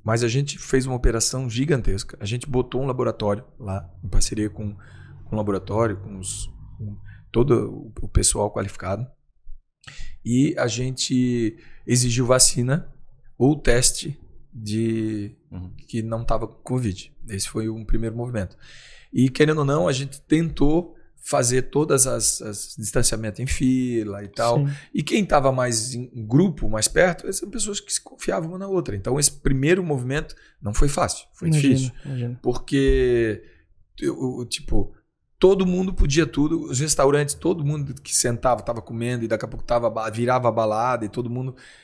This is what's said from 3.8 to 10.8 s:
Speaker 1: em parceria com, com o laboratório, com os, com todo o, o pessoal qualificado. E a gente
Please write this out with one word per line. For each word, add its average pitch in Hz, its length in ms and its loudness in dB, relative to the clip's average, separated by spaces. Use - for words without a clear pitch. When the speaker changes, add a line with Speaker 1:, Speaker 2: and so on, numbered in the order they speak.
Speaker 1:
em - 60 -8
parceria - 400 4
com, 101 260 -8
com - 80 -6
o - 20 -2
laboratório, 101 640 0
com 98 200 -14
os, - 280 -8
com 101 180 -10
todo 113 720 2
o, - 60 -4
o - 20 -8
pessoal - 420 2
qualificado. 101 560 -6
E 127 340 2
a 127 80 0
gente 123 920 0